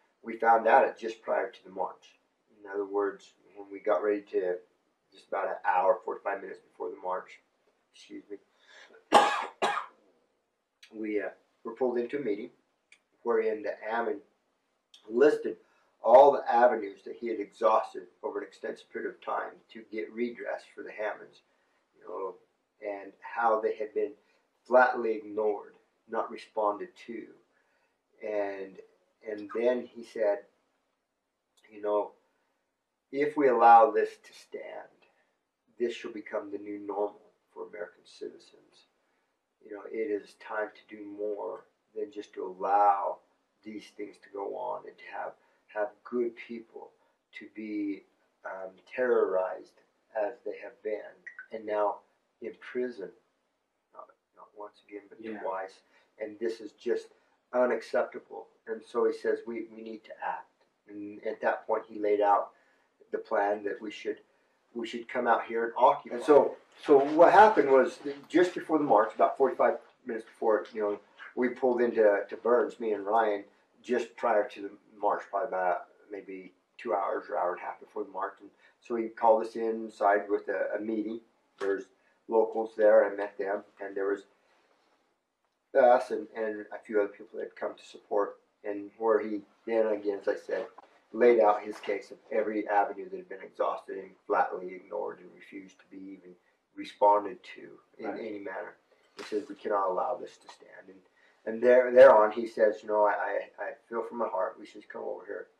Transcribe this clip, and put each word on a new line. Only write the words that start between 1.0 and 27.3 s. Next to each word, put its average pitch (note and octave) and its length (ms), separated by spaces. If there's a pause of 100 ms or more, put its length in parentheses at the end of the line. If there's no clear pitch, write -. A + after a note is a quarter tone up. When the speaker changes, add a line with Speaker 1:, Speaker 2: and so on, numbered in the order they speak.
Speaker 1:
prior - 280
to - 140
the F#2 60
march. - 480 (440)
In G2+ 80
other G2+ 140
words, G2 480 (240)
when G2+ 160
we G2 80
got G#2 220
ready G#2 180 (120)
to, F2+ 240 (540)
just - 180
about G2 200
an - 60 (100)
hour, F#2+ 400
forty-five - 380
minutes - 180
before - 300
the G2 120
march, F#2 380 (540)
excuse - 360
me, G2+ 60 (760)
<coughs> - 60 (1800)
we, G#2+ 260
uh, F#2+ 80 (360)
were A2+ 80
pulled A#2+ 260
into A#2+ 200
a - 40
meeting A2 280 (720)
wherein A2 400
the G2+ 100 (180)
Ammon A2 280 (880)
listed C3 480 (460)
all C3 300
the - 200
avenues A2 520
that A#2 120
he A#2 120
had G#2+ 100
exhausted - 640 (220)
over G2+ 160
an G2+ 60
extensive - 460
period - 160
of - 160
time - 280 (200)
to A2+ 100 (100)
get A2 200
redress A2+ 500 (120)
for G#2 80
the F#2+ 80
Hammonds, - 520 (540)
you - 120
know, A2+ 260 (500)
and G2 360
how A2+ 400
they A2 160
had G#2+ 180
been G#2 160 (560)
flatly A#2+ 460
ignored, G#2 600 (360)
not A2 200
responded G#2 580 (180)
to. A2 160 (1040)